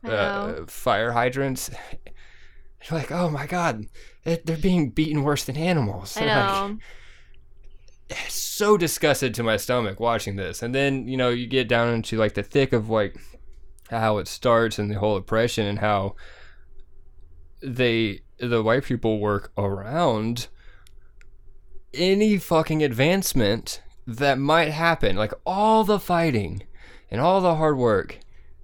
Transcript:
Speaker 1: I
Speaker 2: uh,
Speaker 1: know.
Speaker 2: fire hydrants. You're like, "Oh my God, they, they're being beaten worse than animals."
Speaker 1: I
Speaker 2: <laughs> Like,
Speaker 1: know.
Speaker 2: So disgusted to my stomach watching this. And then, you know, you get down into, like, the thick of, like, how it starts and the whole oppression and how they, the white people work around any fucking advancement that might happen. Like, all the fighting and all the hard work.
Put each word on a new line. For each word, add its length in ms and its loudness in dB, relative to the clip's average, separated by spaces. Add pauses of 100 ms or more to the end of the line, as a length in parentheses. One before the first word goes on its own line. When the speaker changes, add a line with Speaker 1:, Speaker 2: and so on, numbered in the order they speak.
Speaker 1:
I 60 -10
Speaker 2:
uh, 20 0 (460)
Speaker 1:
know. 100 -12
Speaker 2:
fire 440 0
hydrants. 580 -2 (1200)
You're 80 -2
like, 120 -6
"Oh 200 0
my 160 -4
God, 400 -2 (380)
they, 200 0
they're 140 -2
being 320 4
beaten 320 0
worse 220 0
than 120 -6
animals." 600 -2
Speaker 1:
I 20 -2
Speaker 2:
<laughs> 60 0
Like, 100 2
Speaker 1:
know. 420 0 (1500)
Speaker 2:
So 480 2
disgusted 580 0
to 80 -4
my 140 2
stomach 440 -2
watching 360 -2
this. 260 -6
And 120 -4
then, 340 0
you 80 -6
know, 140 2
you 160 -2
get 220 0
down 240 4
into, 240 -2
like, 180 2
the 80 -2
thick 300 2
of, 160 2
like, 280 0 (720)
how 280 0
it 100 -6
starts 500 2
and 120 -2
the 80 -4
whole 180 2
oppression 500 0
and 120 -4
how 360 0 (1500)
they, 580 0 (180)
the 240 2
white 220 4
people 340 0
work 380 0
around 920 -2 (1500)
any 440 4
fucking 440 2
advancement 1000 2 (240)
that 320 2
might 320 4
happen. 460 2
Like, 160 0 (120)
all 400 4
the 140 2
fighting 640 0 (480)
and 100 -2
all 200 4
the 160 4
hard 200 2
work. 420 2 (460)